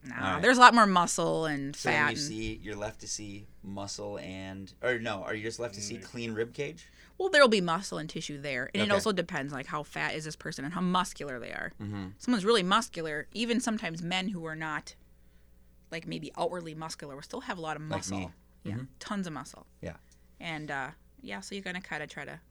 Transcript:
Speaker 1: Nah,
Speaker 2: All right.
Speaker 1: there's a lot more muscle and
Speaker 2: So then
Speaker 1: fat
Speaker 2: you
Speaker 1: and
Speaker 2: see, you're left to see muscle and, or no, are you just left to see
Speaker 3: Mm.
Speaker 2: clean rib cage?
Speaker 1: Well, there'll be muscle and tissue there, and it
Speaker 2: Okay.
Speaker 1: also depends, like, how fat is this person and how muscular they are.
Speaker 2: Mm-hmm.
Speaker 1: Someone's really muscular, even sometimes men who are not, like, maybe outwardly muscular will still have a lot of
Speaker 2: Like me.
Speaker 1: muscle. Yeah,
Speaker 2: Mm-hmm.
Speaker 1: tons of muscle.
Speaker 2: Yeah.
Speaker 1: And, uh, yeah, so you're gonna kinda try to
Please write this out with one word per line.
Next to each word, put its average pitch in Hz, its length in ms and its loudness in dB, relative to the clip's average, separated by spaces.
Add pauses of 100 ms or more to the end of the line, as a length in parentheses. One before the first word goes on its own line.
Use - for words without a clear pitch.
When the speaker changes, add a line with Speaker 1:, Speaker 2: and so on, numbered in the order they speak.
Speaker 1:
Nah, 123 120 -10 (120)
Speaker 2:
All 95 80 2
right. 151 60 -2
Speaker 1:
there's 240 160 6
a 247 40 10
lot 233 120 12
more 233 140 10
muscle 170 580 2
and 143 300 -2
Speaker 2:
So - 140 -2
then 156 80 4
Speaker 1:
fat 151 80 6
Speaker 2:
you 147 60 4
Speaker 1:
and 110 60 -2
Speaker 2:
see, 110 460 -4
you're 104 120 -6
left 107 260 -8
to 107 60 -12
see 104 380 -8 (180)
muscle 101 560 -8
and, 95 640 -10
or 123 160 2
no, 110 260 -4
are 104 120 -4
you 107 80 -6
just 110 160 -4
left 117 160 -6
to 104 60 -8
see 117 160 -6
Speaker 3:
Mm. - 60 -12
Speaker 2:
clean 117 300 -6
rib 117 200 -2
cage? 147 340 -8 (300)
Speaker 1:
Well, 381 120 0
there'll 294 200 10
be 214 120 6
muscle 175 380 0
and 156 100 -6
tissue 151 320 -6
there, 135 320 -4
and 196 80 2
it 214 40 4
Speaker 2:
Okay. 208 80 4
Speaker 1:
also 202 180 4
depends, 170 420 0
like, 135 140 -6
how 151 160 -4
fat 151 320 -2
is 151 100 -4
this 151 120 -6
person 156 280 -8
and 160 80 -6
how 180 80 -2
muscular 180 580 0
they 104 120 -10
are. - 300 -8
Speaker 2:
Mm-hmm. 101 260 -6 (100)
Speaker 1:
Someone's 226 280 2
really 220 180 6
muscular, 170 680 2
even 226 260 2
sometimes 208 420 -2
men 185 280 0
who 175 160 -6
are 156 100 -6
not, 156 400 -6 (960)
like, 165 160 -8
maybe 160 300 -6
outwardly 165 360 -2
muscular 160 420 -10
will 139 60 -12
still - 200 -8
have 220 160 -6
a 170 40 -8
lot 156 140 -2
of 147 80 -8
Speaker 2:
Like 156 260 -4
me. 98 120 -4
Speaker 1:
muscle. 87 120 -8 (300)
Yeah, 101 120 -6
Speaker 2:
Mm-hmm. 123 80 -4 (160)
Speaker 1:
tons 196 280 -4
of 165 60 -8
muscle. - 340 -12 (140)
Speaker 2:
Yeah. - 160 -8 (420)
Speaker 1:
And, 156 320 -8
uh, 135 200 -4 (300)
yeah, 202 200 -10
so - 140 -12
you're 196 80 -8
gonna 180 180 -8
kinda 151 260 -8
try 143 180 -10
to 151 140 -14 (120)